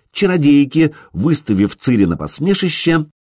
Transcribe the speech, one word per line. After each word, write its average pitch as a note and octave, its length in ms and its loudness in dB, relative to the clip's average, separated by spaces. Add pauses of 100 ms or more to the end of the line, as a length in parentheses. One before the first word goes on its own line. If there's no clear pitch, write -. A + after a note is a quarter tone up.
(120)
чародейки, D3+ 840 2 (180)
выставив G#2 640 -2
Цири A2+ 280 2
на E2+ 140 -2
посмешище, E3 880 -2 (180)